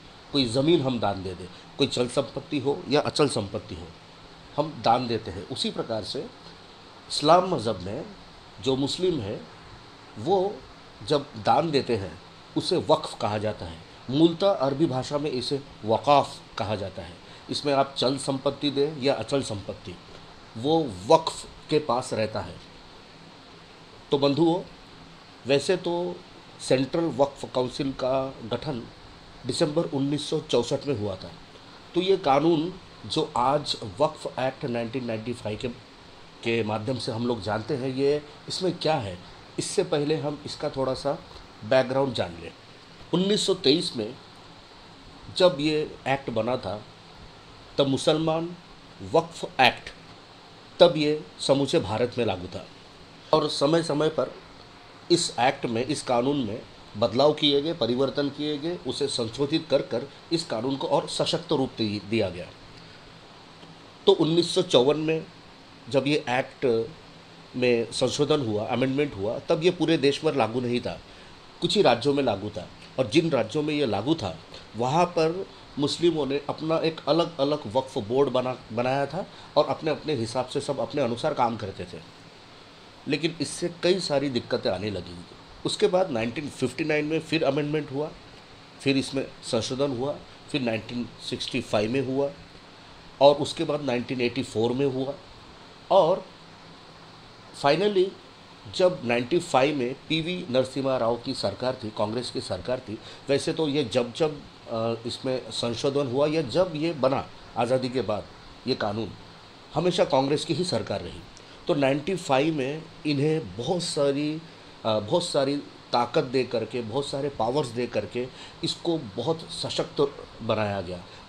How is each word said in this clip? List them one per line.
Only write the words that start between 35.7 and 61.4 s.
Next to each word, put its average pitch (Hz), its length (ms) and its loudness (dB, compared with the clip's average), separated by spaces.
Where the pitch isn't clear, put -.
के 117 200 2
माध्यम 107 340 -2
से 113 140 -6
हम 120 160 -2
लोग 117 140 0
जानते 107 320 -2
हैं, 131 220 -4
ये 143 260 2
इसमें 175 280 -2
क्या 156 180 0
है, 98 240 -4
इससे - 240 0
पहले 151 320 0
हम 147 300 -4
इसका 147 240 -6
थोड़ा 131 240 -2
सा 139 260 -4
background 131 480 4
जान 90 280 -4
लें। 82 100 -12
उन्नीस 190 320 2
सौ - 80 4
तेईस 151 420 2
में 117 200 -6
जब 175 220 6
ये 151 380 0
act 135 220 -2
बना 117 280 0
था, 104 260 -8
तब 143 100 4
मुसलमान 160 720 0
वक्फ - 500 0
act, - 280 4
तब 175 180 10
ये 151 280 0
समूचे 139 400 4
भारत 113 380 -2
में 120 80 2
लागू 92 220 -4
था 90 200 -12
और 151 160 4
समय 156 340 2
समय 156 260 2
पर 131 240 -2
इस - 280 2
act 131 260 2
में, 120 200 0
इस 143 160 -2
कानून 131 420 2
में 107 180 -6
बदलाव 117 360 6
किए 143 280 4
गए, 160 120 0
परिवर्तन 135 560 2
किए 147 280 -4
गए, 165 200 -4
उसे 131 200 -2
संशोधित 139 640 -2
कर 139 120 4
कर 123 260 -4
इस 165 140 0
कानून 127 300 -2
को 135 120 -4
और 156 220 2
सशक्त 160 420 -2